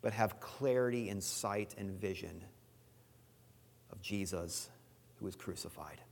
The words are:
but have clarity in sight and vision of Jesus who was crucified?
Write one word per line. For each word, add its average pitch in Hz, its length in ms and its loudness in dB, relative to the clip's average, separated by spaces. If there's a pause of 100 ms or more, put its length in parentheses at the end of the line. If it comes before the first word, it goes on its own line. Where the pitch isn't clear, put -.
but 110 120 2
have 110 260 4
clarity 123 680 4
in 98 120 0
sight 101 560 0
and 101 140 -2
vision 90 540 -4 (1500)
of - 100 -12
Jesus 90 680 0 (480)
who - 80 -8
was 95 100 -4
crucified? 78 680 -8 (120)